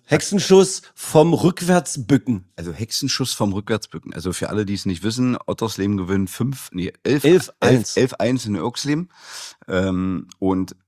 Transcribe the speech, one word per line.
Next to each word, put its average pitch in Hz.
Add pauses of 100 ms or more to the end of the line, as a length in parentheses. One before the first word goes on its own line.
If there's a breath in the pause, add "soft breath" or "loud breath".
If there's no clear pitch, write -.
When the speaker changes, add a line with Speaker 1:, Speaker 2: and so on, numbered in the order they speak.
Speaker 1:
Hexenschuss 190 (140)
vom 160
Rückwärtsbücken.“ 139 (100)
Speaker 2:
Also 85
Hexenschuss 120
vom 104
Rückwärtsbücken. 101
Also 85
für -
alle, 104
die 101
es 98
nicht 87
wissen, 120
Ottersleben 101
gewinnt 95
fünf, -
nee, 90 (120)
elf, 143
Speaker 1:
Elf 170
eins. 120
Speaker 2:
elf 127
eins 117
in 104
Oerxleben. 143 (580 loud breath)
Ähm, 92 (120)
und 92 (120)